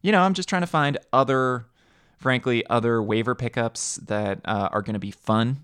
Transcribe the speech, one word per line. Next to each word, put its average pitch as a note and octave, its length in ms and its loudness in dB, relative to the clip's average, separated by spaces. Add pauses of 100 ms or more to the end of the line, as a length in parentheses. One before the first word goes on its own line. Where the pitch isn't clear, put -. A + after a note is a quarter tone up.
you F#3+ 100 0
know, G3 120 6
I'm F#3+ 100 4
just F#3 160 -4
trying F#3 140 0
to E3+ 40 -4
find C#3+ 300 0 (160)
other, B2+ 540 2 (500)
frankly, B2 520 0
other A#2 340 2
waiver A2 320 0
pickups A#2 640 -4
that, G#2 500 -4
uh, G2+ 260 -2
are G#2+ 80 0
gonna G#2 180 -6
be G2+ 120 -8
fun. A2+ 540 0